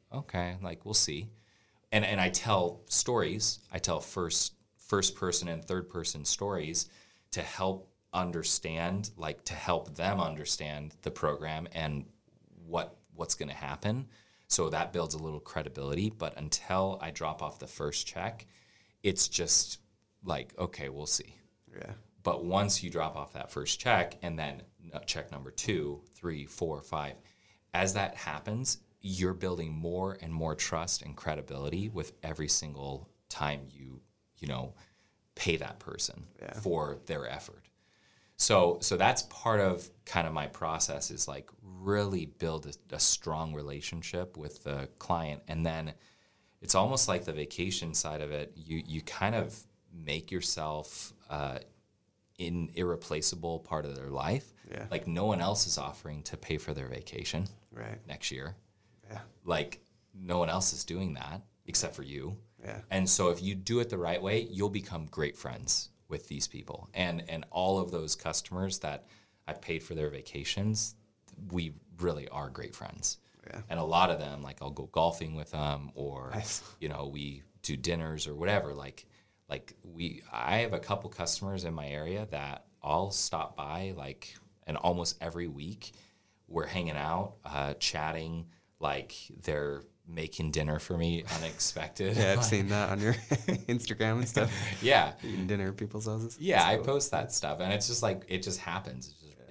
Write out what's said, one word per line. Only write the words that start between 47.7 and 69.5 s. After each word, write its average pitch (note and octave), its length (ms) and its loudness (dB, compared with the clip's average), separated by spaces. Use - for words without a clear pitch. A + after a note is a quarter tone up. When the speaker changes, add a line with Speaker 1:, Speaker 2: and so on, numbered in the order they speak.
Speaker 1:
side D2+ 280 0
of D2 100 -4
it. D2 240 -4
You, D#2+ 300 -4
you D#2 160 -4
kind - 340 0
of - 260 -2
make D#2+ 380 -4
yourself, D#2 800 -4
uh, C#2 300 -2
an E2+ 360 -2
irreplaceable E2+ 840 -2
part D#2 260 -4
of C#2+ 100 -6
their C2+ 140 -8
life. D#2 440 -2
Speaker 2:
Yeah. - 200 -8
Speaker 1:
Like, E2+ 180 -4
no F2 180 2
one G2+ 140 4
else G2 280 2
is - 100 0
offering D2 460 -6
to - 140 -8
pay D#2 200 -4
for D2 160 -6
their C2+ 140 -6
vacation C2 600 -4
Speaker 2:
Right. - 360 -10
Speaker 1:
next - 240 -6
year. D#2 240 -8
Speaker 2:
Yeah. G#2+ 100 -10
Speaker 1:
Like, D#2 380 0
no F2+ 240 0
one E2 100 4
else F#2 240 2
is F2+ 100 -6
doing F2+ 300 -2
that C#2+ 300 -8
except - 280 0
for C#2 80 -10
you. C#2 320 -8
Speaker 2:
Yeah. G#2+ 260 -10
Speaker 1:
And F#2+ 200 4
so F2+ 200 8
if E2+ 120 4
you G2 140 0
do A2 240 2
it A#2 100 2
the G2+ 80 -2
right F2 240 2
way, G2 280 2
you'll G2 200 2
become F#2 360 -4
great D2 320 -2
friends - 520 -2
with D2 200 -6
these C#2+ 200 -2
people. - 460 -10
And, E2+ 360 0
and E2 220 -6
all F#2 280 4
of F2 120 0
those D#2+ 240 -2
customers F#2 640 -2
that - 260 -6
I've D2+ 140 -6